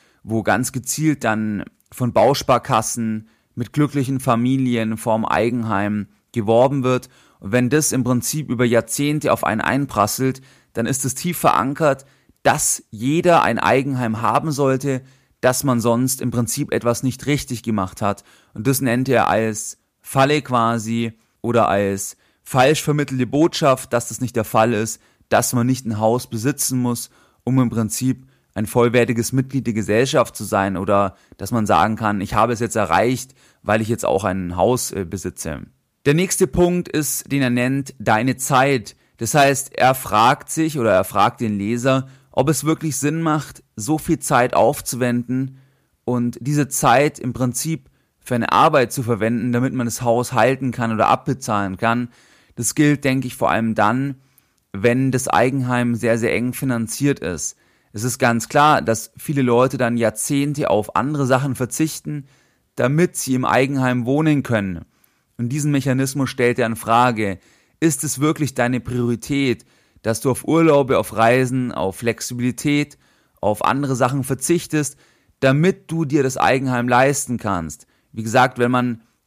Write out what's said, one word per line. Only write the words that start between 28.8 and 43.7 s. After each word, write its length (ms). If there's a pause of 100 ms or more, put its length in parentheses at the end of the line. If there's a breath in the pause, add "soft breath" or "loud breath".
Mitglied 340
der 80
Gesellschaft 640
zu 80
sein 320
oder 400 (200 soft breath)
dass 140
man 160
sagen 300
kann, 240
ich 140
habe 180
es 80
jetzt 160
erreicht, 580 (280 soft breath)
weil 200
ich 60
jetzt 180
auch 180
ein 320
Haus, 360
äh, 120
besitze. 580 (440)
Der 80
nächste 320
Punkt 420
ist, 420
den 120
er 80
nennt, 480
deine 380
Zeit. 600 (220)
Das 160
heißt, 420
er 180
fragt 560
sich 280
oder 140
er 120
fragt 360
den 180
Leser, 500 (220 loud breath)
ob 180
es 160
wirklich 320
Sinn 240
macht, 420 (140)